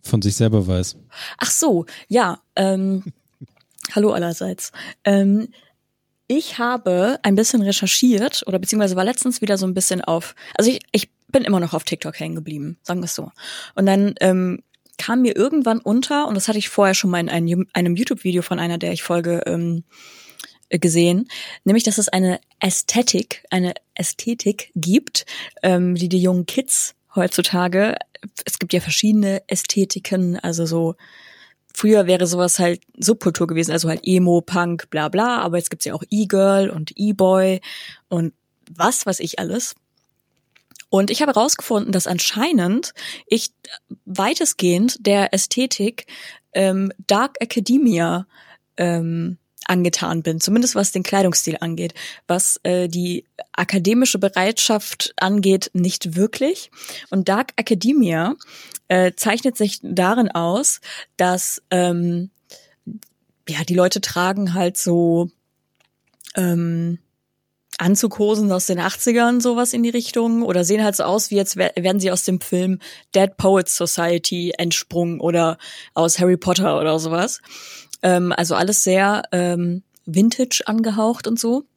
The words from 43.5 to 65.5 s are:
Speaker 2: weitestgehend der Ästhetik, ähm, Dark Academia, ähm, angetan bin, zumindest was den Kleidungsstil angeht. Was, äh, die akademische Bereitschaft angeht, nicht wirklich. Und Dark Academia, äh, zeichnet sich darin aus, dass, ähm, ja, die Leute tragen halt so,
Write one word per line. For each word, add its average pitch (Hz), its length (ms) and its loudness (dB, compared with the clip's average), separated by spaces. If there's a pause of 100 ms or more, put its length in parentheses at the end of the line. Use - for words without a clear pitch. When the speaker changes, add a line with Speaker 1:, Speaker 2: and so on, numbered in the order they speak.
Speaker 2:
weitestgehend 196 1000 0
der 202 280 2
Ästhetik, 233 760 -2 (460)
ähm, 190 400 0 (140)
Dark 226 340 2
Academia, 196 840 2 (520)
ähm, 170 600 -2 (280)
angetan 175 580 0
bin, 165 160 -2
zumindest 233 360 2
was 202 180 0
den 185 100 -2
Kleidungsstil 180 560 0
angeht. 170 340 -6 (320)
Was, 180 380 0
äh, 180 240 0
die 175 380 -4 (260)
akademische 196 680 2
Bereitschaft 196 1000 -2
angeht, 190 560 2
nicht 180 420 -2
wirklich. 240 560 -2 (380)
Und 190 180 0
Dark 214 300 -2
Academia, 220 800 2 (520)
äh, 180 300 4
zeichnet 233 400 -2
sich 208 260 -2
darin 196 480 2
aus, 175 480 0 (380)
dass, 180 520 0
ähm, 175 600 0 (1200)
ja, 156 180 -6
die 180 80 -2
Leute 180 240 4
tragen 185 540 0
halt 180 240 0
so, 170 540 2 (1040)